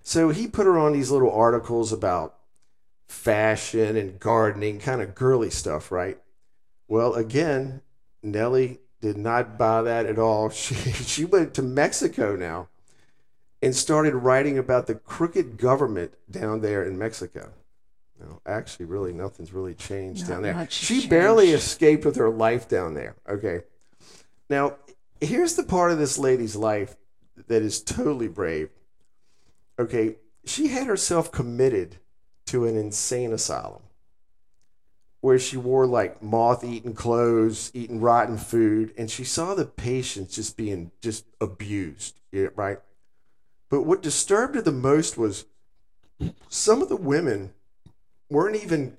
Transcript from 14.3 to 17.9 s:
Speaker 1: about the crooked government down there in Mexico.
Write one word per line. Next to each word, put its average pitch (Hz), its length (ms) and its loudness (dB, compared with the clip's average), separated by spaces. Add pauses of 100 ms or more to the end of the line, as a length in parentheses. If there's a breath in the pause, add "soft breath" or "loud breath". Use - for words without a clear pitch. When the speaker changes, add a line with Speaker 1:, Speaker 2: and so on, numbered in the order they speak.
Speaker 1:
about 127 300 0
the 113 80 -2
crooked 160 640 -4
government 123 560 0 (160)
down 107 320 -4
there 104 220 0
in 95 140 -6
Mexico. 113 520 -8 (680)